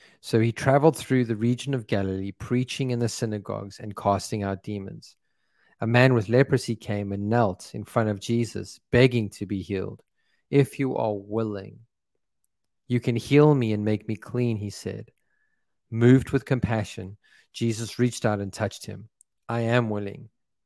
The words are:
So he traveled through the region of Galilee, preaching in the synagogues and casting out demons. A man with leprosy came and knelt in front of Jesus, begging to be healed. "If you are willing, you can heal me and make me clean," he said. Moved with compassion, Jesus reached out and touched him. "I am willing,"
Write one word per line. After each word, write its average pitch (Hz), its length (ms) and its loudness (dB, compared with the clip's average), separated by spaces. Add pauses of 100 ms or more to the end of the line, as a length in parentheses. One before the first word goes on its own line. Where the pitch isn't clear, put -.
(220)
So - 180 0
he 117 120 4
traveled 139 460 4
through 127 280 0
the 113 100 -2
region 120 400 -2
of 110 100 -6
Galilee, 98 460 -2
preaching 127 580 -4
in 120 80 -2
the 120 100 0
synagogues 104 720 -8
and 107 160 -12
casting 101 460 -2
out 98 220 -4
demons. 101 520 -12 (640)
A 117 80 -2
man 123 280 8
with 107 140 2
leprosy 123 460 2
came 101 380 -6
and 101 160 -4
knelt 110 460 0
in 104 80 -8
front 110 260 0
of 98 100 -4
Jesus, 117 600 -4 (120)
begging 120 380 4
to - 160 -10
be 98 160 -6
healed. 98 400 -6 (480)
"If 139 300 2
you 131 180 -2
are 113 160 -2
willing, 104 680 -6 (1080)
you 123 120 0
can 120 160 -2
heal 147 380 6
me 120 180 2
and 104 140 -2
make 107 220 -2
me 110 80 -6
clean," 120 420 -4
he 101 140 -8
said. - 400 -12 (800)
Moved 120 400 6
with 135 120 0
compassion, 107 720 -4 (360)
Jesus 113 440 -4
reached 120 280 0
out 104 160 0
and 98 100 -6
touched - 340 -6
him. 101 240 -14 (380)
"I 117 140 -4
am 117 280 2
willing," 104 400 -8 (360)